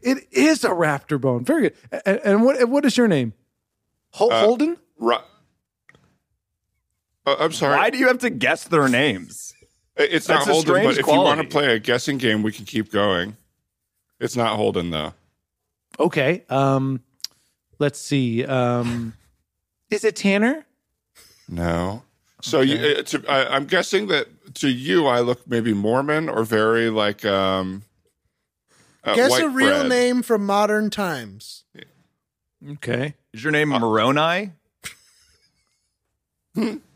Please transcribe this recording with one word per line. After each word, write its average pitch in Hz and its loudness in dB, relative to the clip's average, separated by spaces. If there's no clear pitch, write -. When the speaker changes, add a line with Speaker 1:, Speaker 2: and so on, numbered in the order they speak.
Speaker 1:
It 262 -2
is 302 4
a 202 2
raptor 151 -2
bone. 123 0
Very 302 2
good. 170 0
A-, - -10
a-, 202 0
and 208 4
what, 254 4
what 285 2
is 254 0
your 240 4
name? 131 0
Hol-, 226 2
Speaker 2:
Uh, 226 4
Speaker 1:
Holden? 247 2
Speaker 2:
Ru-, 117 2
uh, 139 2
I'm 160 0
sorry. 143 2
Speaker 3:
Why 202 2
do 262 -4
you 262 4
have 254 2
to 240 -2
guess 147 -2
their 147 2
names? 120 -2
Speaker 2:
I-, 147 2
it's 160 0
Speaker 3:
That's 156 2
Speaker 2:
not - 2
Speaker 3:
a 147 4
Speaker 2:
Holden, 160 2
but 185 4
Speaker 3:
strange 233 2
Speaker 2:
if 139 -2
you 151 4
wanna 156 2
Speaker 3:
quality. - -14
Speaker 2:
play 143 2
a - 0
guessing 123 -2
game, 107 0
we 107 -2
can 107 -14
keep 107 -4
going. 101 0
It's 120 -6
not 113 0
Holden, 98 -2
though. 78 -6
Speaker 1:
Okay. 160 0
Um, 135 -2
let's 143 -4
see. 123 -2
Um, 120 -4
is 208 -2
it 214 -2
Tanner? 220 0
Speaker 2:
No. 87 -4
So 135 0
you, 135 2
Speaker 1:
Okay. 147 0
Speaker 2:
uh, - -4
to, 139 -6
I, 135 0
I'm 139 -2
guessing 196 -2
that 143 -2
to 147 -2
you, 143 0
I 120 2
look 123 -2
maybe 117 0
Mormon 139 0
or 113 -2
very, 113 2
like, 104 -2
um, 95 -2
uh, - -2
Speaker 4:
Guess 247 4
Speaker 2:
white 339 2
Speaker 4:
a 302 0
real 262 2
Speaker 2:
bread. 269 -2
Speaker 4:
name 247 2
from 214 -2
modern 208 0
times. 127 -8
Speaker 1:
Okay. 135 -8
Speaker 3:
Is 110 -18
your 151 -2
name 151 0
Speaker 2:
Uh, 117 0
Speaker 3:
Moroni? 143 0
Speaker 2:
Hmm? 214 -4